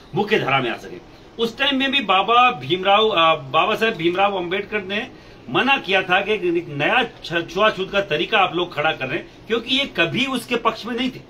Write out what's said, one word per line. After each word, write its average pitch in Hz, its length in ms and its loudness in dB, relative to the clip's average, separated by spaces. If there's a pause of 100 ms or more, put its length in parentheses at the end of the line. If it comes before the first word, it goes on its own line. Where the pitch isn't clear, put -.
(160)
मुख्य 208 240 2
धारा 135 200 0
में 123 100 -2
आ 101 80 -6
सके। 90 400 -16 (260)
उस 226 140 -4
time 277 180 0
में 262 160 0
भी 277 80 0
बाबा 226 520 4
भीमराव, 185 600 2
आ, 165 240 4
बाबा 156 400 0
साहेब 214 200 0
भीमराव 185 420 2
अंबेडकर 196 460 -4
ने 208 280 -6 (380)
मना 240 280 2
किया 190 240 0
था 180 200 2
कि 196 120 -2
एक 175 360 0
नया 170 340 0
छ-, 170 500 -6
छुआछूत 196 380 0
का 196 100 0
तरीका 175 360 0
आप 180 180 2
लोग 175 180 -2
खड़ा 156 180 0
कर 131 160 -6
रहे 160 120 -4
हैं, - 80 -14 (200)
क्योंकि 247 280 -2
ये 269 100 0
कभी 190 400 0
उसके 254 300 -4
पक्ष 226 300 -2
में 240 100 -6
नहीं 254 160 -2
थे। - 80 -12 (100)